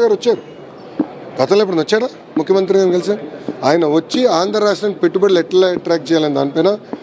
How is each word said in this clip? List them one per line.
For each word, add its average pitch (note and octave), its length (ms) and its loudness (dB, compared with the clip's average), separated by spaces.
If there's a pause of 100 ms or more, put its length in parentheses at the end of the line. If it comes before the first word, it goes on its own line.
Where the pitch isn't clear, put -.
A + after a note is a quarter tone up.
గారు A3+ 160 4
వచ్చారు, A#3 240 -2 (960)
గతంలో F#3 260 2
ఎప్పుడు F3+ 200 0
వచ్చారా A3 240 0 (320)
ముఖ్యమంత్రి F#3+ 380 2
గారిని F#3 180 2
కలిసి? F3+ 180 -2 (540)
ఆయన E3 160 4 (140)
వచ్చి E3 220 -2 (200)
ఆంధ్ర G3+ 280 0
రాష్ట్రానికి G3 360 -2
పెట్టుబడులు F#3 400 2
ఎట్లా F#3 320 2
అట్రాక్ట్ E3 340 -2
చేయాలని D#3 300 2
దానిపైన C#3+ 300 0 (320)